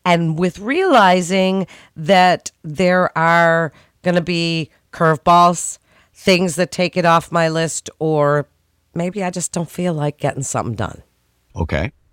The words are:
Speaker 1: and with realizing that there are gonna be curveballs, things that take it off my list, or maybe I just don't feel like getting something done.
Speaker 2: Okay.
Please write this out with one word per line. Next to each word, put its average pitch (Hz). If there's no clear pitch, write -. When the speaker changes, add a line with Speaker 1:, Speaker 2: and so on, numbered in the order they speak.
Speaker 1:
and 170
with 180
realizing 190
that 180
there 180
are 165
gonna 175
be 165
curveballs, 170
things 180
that 175
take 180
it 175
off 165
my 165
list, 160
or 147
maybe 180
I 180
just 180
don't 170
feel 180
like 147
getting 139
something 113
done. -
Speaker 2:
Okay. 85